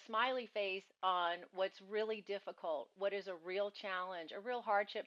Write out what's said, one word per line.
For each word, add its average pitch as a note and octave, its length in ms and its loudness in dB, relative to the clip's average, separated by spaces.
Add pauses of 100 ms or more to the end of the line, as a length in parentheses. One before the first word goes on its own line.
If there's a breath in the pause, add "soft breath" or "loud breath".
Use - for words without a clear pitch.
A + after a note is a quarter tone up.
smiley A#3+ 480 2
face G3 300 0 (180)
on F3+ 320 4 (180)
what's F#3+ 380 0
really G#3+ 360 0
difficult, F3+ 680 -4
what G3 160 2
is G3 160 -4
a F#3 60 -4 (100)
real G3 260 0
challenge, F#3 640 -4
a - 80 -8
real A#3+ 220 -2
hardship, G#3 440 2